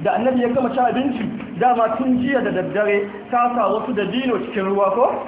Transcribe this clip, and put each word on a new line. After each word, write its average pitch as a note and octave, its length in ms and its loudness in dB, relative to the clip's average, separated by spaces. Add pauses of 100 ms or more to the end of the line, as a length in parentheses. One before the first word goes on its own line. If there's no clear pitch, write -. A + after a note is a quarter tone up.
da F#3 100 0
Annabi B3 280 2
ya A#3+ 80 2
gama B3+ 200 0
cin B3+ 160 0
abinci, B3 380 0 (340)
dama A3+ 400 2
tun B3+ 220 2
jiya B3+ 220 2
da G3+ 100 0
daddare G3+ 580 0 (220)
ta A#3+ 240 2
sa A3 120 2
wasu G#3+ 260 -2
dabino G#3 520 0
cikin G3 200 -4
ruwa G3 260 2
ko? B3 180 2 (180)